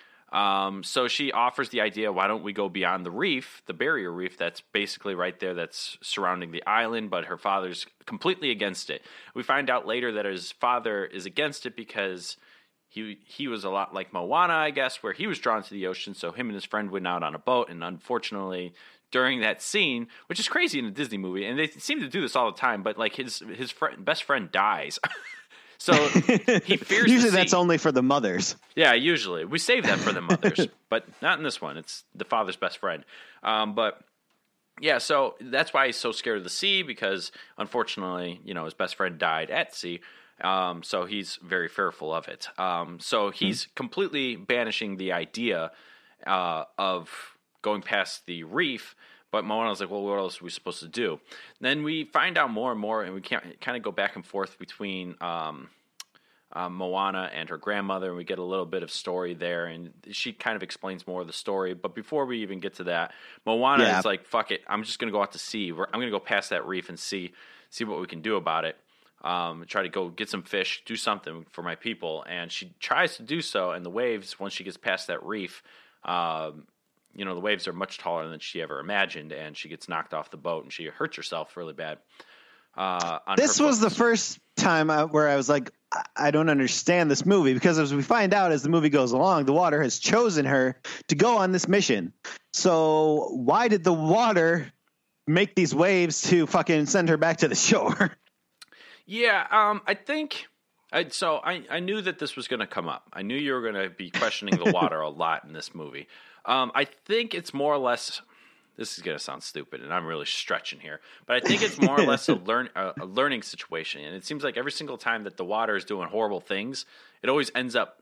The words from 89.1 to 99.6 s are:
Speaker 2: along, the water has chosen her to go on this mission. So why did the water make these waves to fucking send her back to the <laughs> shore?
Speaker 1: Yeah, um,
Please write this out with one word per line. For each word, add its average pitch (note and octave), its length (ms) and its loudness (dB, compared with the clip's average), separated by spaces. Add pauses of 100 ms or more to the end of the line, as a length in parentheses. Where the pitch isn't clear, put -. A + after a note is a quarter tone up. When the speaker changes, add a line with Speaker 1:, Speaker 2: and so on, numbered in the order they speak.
Speaker 2:
along, D#3 320 6
the C3 100 4
water D#3+ 300 6
has B2 160 0
chosen G3 460 4
her C3 340 4 (300)
to E3 60 2
go A3 240 6
on F#3 120 4
this F3+ 160 2
mission. C#3 460 4 (400)
So D#3 800 4
why D3+ 340 6
did G3+ 160 4
the F3+ 100 6
water E3+ 800 4 (560)
make F3 260 4
these C#3+ 220 4
waves F3 540 4
to E3+ 180 8
fucking D#3+ 380 4
send E3+ 240 4
her D#3+ 80 6
back D#3+ 220 2
to D3+ 100 4
the - 60 -2
<laughs> - 140 4
shore? F3+ 420 4 (920)
Speaker 1:
Yeah, G#3+ 460 2
um, G#3 340 6